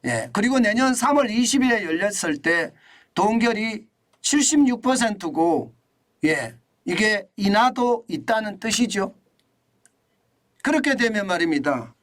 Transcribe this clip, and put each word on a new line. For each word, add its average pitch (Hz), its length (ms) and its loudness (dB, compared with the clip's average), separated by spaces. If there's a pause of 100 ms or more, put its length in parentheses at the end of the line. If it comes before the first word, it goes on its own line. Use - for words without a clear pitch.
예, 120 260 -4
그리고 247 280 0
내년 240 340 2
삼월 277 360 0
이십 240 340 0
일에 226 200 2
열렸을 170 580 -2
때 165 300 0 (420)
동결이 220 720 0 (360)
칠십육 277 600 2
퍼센트고, 170 960 0 (480)
예, 143 320 -2 (300)
이게 202 500 0
인하도 240 720 2
있다는 208 540 -4
뜻이죠. 214 520 -2 (1500)
그렇게 285 320 0
되면 214 320 -2
말입니다. 147 760 -2